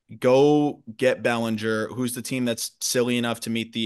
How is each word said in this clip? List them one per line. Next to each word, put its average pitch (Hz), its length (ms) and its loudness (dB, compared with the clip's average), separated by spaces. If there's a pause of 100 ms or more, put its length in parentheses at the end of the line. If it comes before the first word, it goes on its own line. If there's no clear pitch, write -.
(180)
Go 147 640 4 (140)
get 127 260 2
Bellinger. 113 680 -2
Who's 120 260 -4
the 123 80 -10
team 127 220 -4
that's 117 360 -4
silly 123 360 0
enough 117 240 -2
to 113 100 -8
meet 113 220 -4
the, 117 140 -4